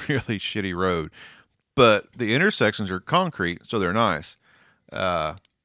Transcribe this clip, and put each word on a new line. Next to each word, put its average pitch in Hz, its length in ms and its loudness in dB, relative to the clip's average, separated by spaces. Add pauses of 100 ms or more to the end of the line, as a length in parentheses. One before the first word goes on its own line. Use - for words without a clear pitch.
<laughs> - 80 -8
really 120 300 -2
shitty 95 380 -4
road. 87 340 0 (640)
But 113 400 6
the 113 200 -2
intersections 113 560 0
are 92 100 -4
concrete, 147 640 -2
so 117 140 -4
they're 90 160 0
nice. 101 420 0 (560)
Uh, 85 420 -2 (300)